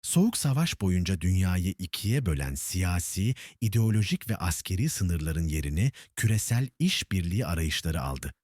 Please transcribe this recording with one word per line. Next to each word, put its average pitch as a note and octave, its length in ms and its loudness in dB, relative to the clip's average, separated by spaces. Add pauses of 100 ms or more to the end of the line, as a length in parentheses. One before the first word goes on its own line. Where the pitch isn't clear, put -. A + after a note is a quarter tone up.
Soğuk - 340 2
Savaş D3+ 440 0
boyunca F2+ 400 2
dünyayı F#2 580 2
ikiye A#2+ 480 -2
bölen C#2 280 -2
siyasi, F#2 800 -2 (260)
ideolojik A2 720 2
ve G#2+ 60 -2
askeri F#2 520 -2
sınırların E2 600 0
yerini D2+ 440 0 (240)
küresel A#2 520 0 (100)
işbirliği F#2+ 680 0
arayışları D#2+ 560 -2
aldı. C#2 300 -6 (120)